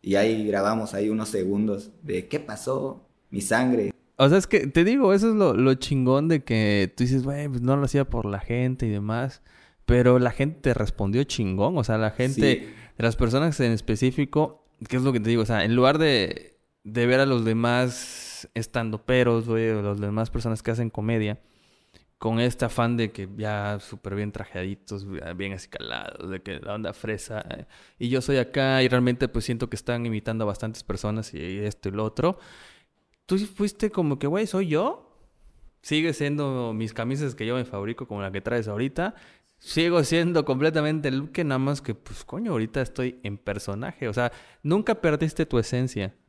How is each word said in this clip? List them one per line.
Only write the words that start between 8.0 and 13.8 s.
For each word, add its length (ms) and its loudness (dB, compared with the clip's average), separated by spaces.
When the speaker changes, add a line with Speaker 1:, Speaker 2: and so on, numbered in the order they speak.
Speaker 2:
por 200 -4
la 140 -4
gente 480 -2
y 20 0
demás". 540 -4
Pero 340 8
la 120 4
gente 280 -2
te 140 2
respondió 500 0
chingón. 540 0
O 80 0
sea, 120 0
la 140 2
gente, 440 2
Speaker 1:
Sí. 40 -6
Speaker 2:
de 60 -4
las 120 2
personas 460 2
en 100 2
específico, 920 0